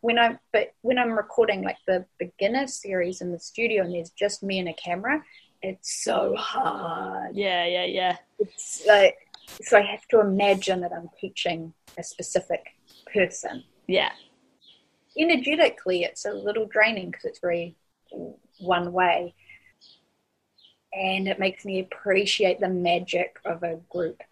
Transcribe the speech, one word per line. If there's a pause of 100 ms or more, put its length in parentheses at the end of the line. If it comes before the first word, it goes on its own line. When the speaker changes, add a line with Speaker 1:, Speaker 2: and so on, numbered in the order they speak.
Speaker 1:
when
I'm, (140)
but
when
I'm
recording,
like,
the (140)
beginner
series
in
the
studio
and
there's
just
me
and
a
camera, (400)
it's
so
hard.
Speaker 2:
Yeah,
yeah,
yeah. (220)
Speaker 1:
It's
like, (440)
so
I
have
to
imagine
that
I'm (100)
teaching (240)
a
specific (360)
person. (220)
Speaker 2:
Yeah. (1040)
Speaker 1:
Energetically,
it's
a
little
draining
'cause
it's
very (840)
one
way. (1600)
And
it
makes
me
appreciate
the
magic
of
a (140)
group